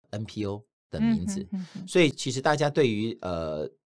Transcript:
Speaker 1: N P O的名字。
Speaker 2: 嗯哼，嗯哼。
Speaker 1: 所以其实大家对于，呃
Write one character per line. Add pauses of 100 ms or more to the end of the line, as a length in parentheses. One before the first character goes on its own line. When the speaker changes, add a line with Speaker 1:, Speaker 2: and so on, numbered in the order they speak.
(120)
Speaker 1:
N
P
O (280)
的
名
字。
Speaker 2:
嗯
哼，
嗯
哼。
Speaker 1:
所
以
其
实
大
家
对
于，
呃 (240)